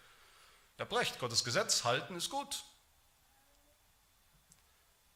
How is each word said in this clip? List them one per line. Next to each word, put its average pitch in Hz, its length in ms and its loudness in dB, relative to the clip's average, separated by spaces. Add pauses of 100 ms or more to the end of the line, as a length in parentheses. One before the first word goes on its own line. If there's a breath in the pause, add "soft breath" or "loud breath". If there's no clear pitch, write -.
(800 soft breath)
ihr 110 60 -6
brecht - 360 -2
Gottes 123 240 0
Gesetz, 180 400 2
halten 135 320 2
ist 170 120 -2
gut. - 360 -4 (2500)